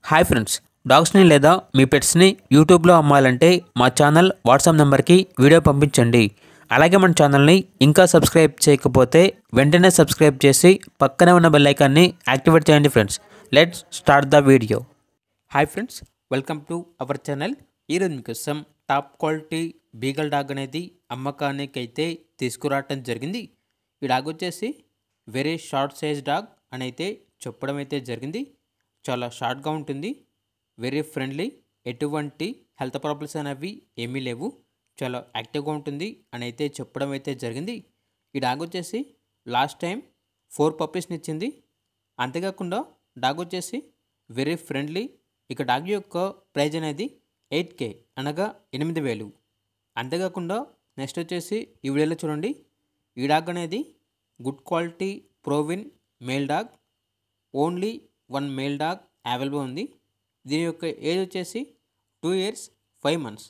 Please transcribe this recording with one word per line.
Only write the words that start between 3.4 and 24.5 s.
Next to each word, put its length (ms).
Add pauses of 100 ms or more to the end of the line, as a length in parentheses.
మా 100 (120)
ఛానల్ 300 (200)
WhatsApp 300
నెంబర్కి 380 (220)
వీడియో 220
పంపించండి. 640 (480)
అలాగే 320
మన 160
ఛానల్ని 380 (240)
ఇంకా 220 (100)
సబ్స్క్రైబ్ 400 (120)
చేయకపోతే 560 (360)
వెంటనే 400
సబ్స్క్రైబ్ 480
చేసి 260 (300)
పక్కనే 360
ఉన్న 180
బెల్ 160
ఐకాన్ని 340 (260)
యాక్టివేట్ 380
చేయండి 260
ఫ్రెండ్స్. 220 (340)
Let's 260 (220)
start 340
the 160
video. 300 (720)
హాయ్ 220
ఫ్రెండ్స్, 260 (340)
welcome 360
to 80 (260)
our 140 (100)
channel. 240 (380)
ఈరోజు 280
మీకోసం 400 (320)
టాప్ 220 (100)
క్వాలిటీ 400 (420)
బీగల్ 300
డాగ్ 220
అనేది 260 (340)
అమ్మకానికైతే 920 (360)
తీసుకురావటం 560 (120)
జరిగింది. 320 (600)
ఈ 100
డాగ్ 220
వచ్చేసి 340 (600)